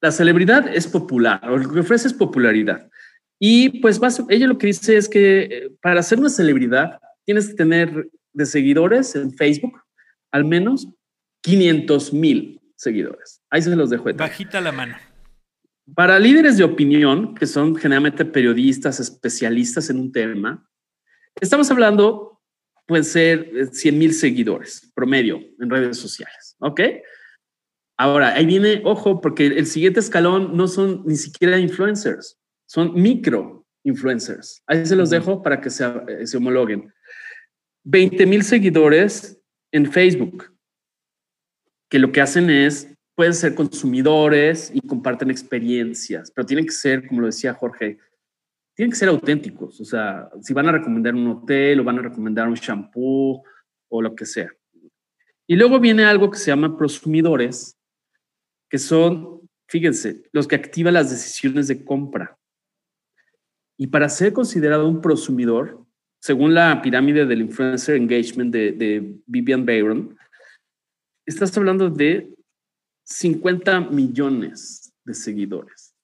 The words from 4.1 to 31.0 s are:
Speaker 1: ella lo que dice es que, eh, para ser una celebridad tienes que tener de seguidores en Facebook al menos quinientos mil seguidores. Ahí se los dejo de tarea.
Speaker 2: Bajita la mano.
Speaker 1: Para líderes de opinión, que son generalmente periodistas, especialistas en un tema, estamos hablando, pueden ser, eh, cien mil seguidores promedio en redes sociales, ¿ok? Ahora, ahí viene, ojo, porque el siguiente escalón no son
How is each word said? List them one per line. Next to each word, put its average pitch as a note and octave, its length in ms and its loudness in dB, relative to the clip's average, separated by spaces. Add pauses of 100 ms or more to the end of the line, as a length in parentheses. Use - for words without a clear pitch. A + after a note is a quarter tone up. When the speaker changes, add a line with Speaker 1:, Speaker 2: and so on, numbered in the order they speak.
Speaker 1:
ella A#3 180 4
lo B3+ 100 2
que G#3 100 -2
dice G#3 300 2
es G#3 120 0
que, G3 320 4
eh, B2+ 280 -10 (120)
para F3 220 0
ser A3+ 160 2
una C#4+ 100 2
celebridad C3+ 720 0 (260)
tienes G#3 240 -2
que - 60 -18
tener D#3+ 520 0 (260)
de D3 120 -2
seguidores D#3 680 2
en C#3 180 -6
Facebook D3 480 -2 (500)
al D3 140 0
menos F#3 420 0 (540)
quinientos E3 720 2
mil D3 480 0 (140)
seguidores. - 760 -8
Ahí D#3 140 0
se E3+ 120 0
los D3+ 140 0
dejo A#2 160 -4
de A2 80 -2
tarea. D#3+ 180 -6
Speaker 2:
Bajita G3 300 -10
la E3+ 100 -6
mano. B2+ 240 -10 (1000)
Speaker 1:
Para F3+ 240 6
líderes C4+ 380 8
de F#3+ 60 6
opinión, D3 720 2
que - 100 -4
son D3+ 300 0
generalmente D3 500 0
periodistas, B2+ 720 0
especialistas A#2+ 880 -4
en B2+ 100 -2
un C3 120 -6
tema, A2 540 -6 (760)
estamos C#4 300 2
hablando, G#3+ 680 2 (480)
pueden D#3+ 160 2
ser, E3 500 2
eh, C3 180 -2
cien D3 260 0
mil D#3 160 4
seguidores A#2 840 -2
promedio B2 460 -2 (180)
en A#2+ 100 -6
redes B2 280 -2
sociales, - 640 -18
¿ok? D3 200 -6 (1160)
Ahora, C#3+ 360 2
ahí D#3+ 120 2
viene, G3+ 400 2
ojo, G3+ 340 0
porque D3 280 0
el C#3+ 180 0
siguiente F3+ 340 0
escalón F3+ 560 0
no F3+ 120 0
son F#3+ 380 -2